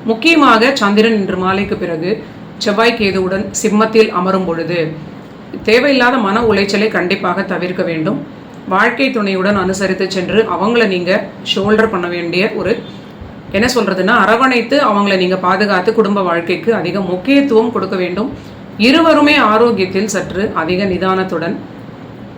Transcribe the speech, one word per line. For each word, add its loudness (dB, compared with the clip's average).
முக்கியமாக 4
சந்திரன் 2
இன்று 0
மாலைக்கு 0
பிறகு -4
செவ்வாய் 2
கேதுவுடன் 0
சிம்மத்தில் 4
அமரும் 0
பொழுது -2
தேவையில்லாத 4
மன 0
உளைச்சலை 2
கண்டிப்பாக -2
தவிர்க்க -4
வேண்டும். -2
வாழ்க்கை 0
துணையுடன் 0
அனுசரித்து -2
சென்று 0
அவங்கள 2
நீங்க 0
ஷோல்டர் 2
பண்ண -4
வேண்டிய -2
ஒரு, -2
என்ன 2
சொல்றதுன்னா, 0
அரவணைத்து 2
அவங்கள 2
நீங்க 2
பாதுகாத்து 0
குடும்ப 2
வாழ்க்கைக்கு 0
அதிக -2
முக்கியத்துவம் 2
கொடுக்க -2
வேண்டும். -2
இருவருமே 4
ஆரோக்கியத்தில் 2
சற்று -4
அதிக 0
நிதானத்துடன் -2